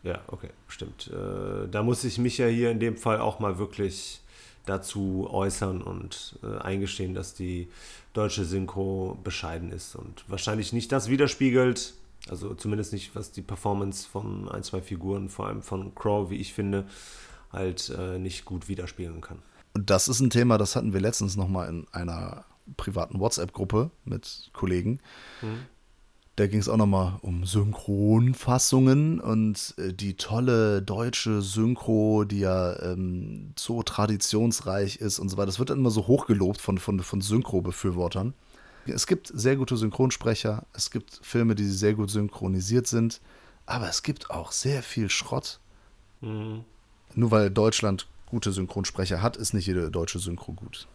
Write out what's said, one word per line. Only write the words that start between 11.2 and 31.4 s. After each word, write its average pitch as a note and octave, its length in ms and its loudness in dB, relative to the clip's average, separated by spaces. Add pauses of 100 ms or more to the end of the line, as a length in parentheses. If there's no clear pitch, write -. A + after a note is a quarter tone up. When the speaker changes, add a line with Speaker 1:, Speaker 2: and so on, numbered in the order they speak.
Speaker 1:
also F#2+ 240 -8
zumindest G#2 400 -4
nicht, F#2+ 220 -10
was G#2 160 -10
die G2+ 100 -12
Performance G2 680 -4
von G2 420 -8
ein, F#2+ 140 -8
zwei F#2+ 180 -6
Figuren, F#2+ 480 -6
vor G2+ 180 -8
allem G#2 140 -6
von F#2+ 340 -8
Crow, G#2 340 0
wie G2+ 80 -6
ich - 160 -8
finde, G2 320 -2 (680)
halt, F#2 380 -6
äh, F#2 300 -6
nicht F#2 260 -8
gut F#2 240 -8
widerspiegeln F2 520 -8
kann. - 180 -16 (340)
Speaker 2:
Und G#2 160 -2
das F#2+ 180 4
ist B2 140 2
ein B2+ 80 6
Thema, A#2+ 280 6
das G2+ 180 2
hatten A2+ 180 0
wir F#2+ 80 2
letztens G2+ 340 0
nochmal F#2+ 340 0
in E2 220 -8
einer F2 540 -8 (320)
privaten F#2+ 420 -4
WhatsApp-Gruppe G#2+ 720 0 (140)
mit - 480 -8
Kollegen. F#2+ 460 0 (420)
Speaker 1:
Mhm. A2+ 240 -8 (680)
Speaker 2:
Da G#2 100 4
ging's G2+ 240 2
auch A2 80 4
nochmal G2 440 4
um F#2 240 -2
Synchronfassungen B2 1700 4
und, A2 580 2
äh, F#2 160 -4
die F#2+ 220 -4
tolle A2 680 4
deutsche G#2+ 600 0